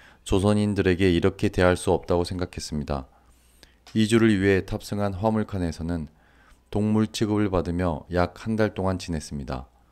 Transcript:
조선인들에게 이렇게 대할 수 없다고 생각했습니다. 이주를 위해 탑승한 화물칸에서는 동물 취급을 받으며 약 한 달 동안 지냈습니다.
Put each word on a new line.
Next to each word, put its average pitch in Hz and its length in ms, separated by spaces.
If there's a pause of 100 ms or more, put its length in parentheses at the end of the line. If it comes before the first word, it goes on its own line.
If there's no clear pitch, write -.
(240)
조선인들에게 98 880
이렇게 92 360
대할 90 280
수 92 160
없다고 87 320
생각했습니다. 73 840 (880)
이주를 110 440
위해 95 240
탑승한 101 500
화물칸에서는 87 920 (640)
동물 107 360
취급을 104 440
받으며 87 600
약 87 320
한 110 120
달 107 180
동안 95 240
지냈습니다. 71 680 (240)